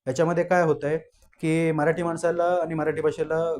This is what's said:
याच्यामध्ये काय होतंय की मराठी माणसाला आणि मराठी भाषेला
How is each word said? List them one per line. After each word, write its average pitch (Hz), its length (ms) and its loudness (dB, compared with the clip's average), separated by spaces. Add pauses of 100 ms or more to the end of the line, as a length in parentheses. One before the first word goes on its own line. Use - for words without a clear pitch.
याच्यामध्ये 170 380 0
काय 180 180 2
होतंय 151 360 0 (420)
की 160 320 0
मराठी 156 300 0
माणसाला 170 420 0
आणि 175 300 0
मराठी 156 260 -2
भाषेला 160 600 0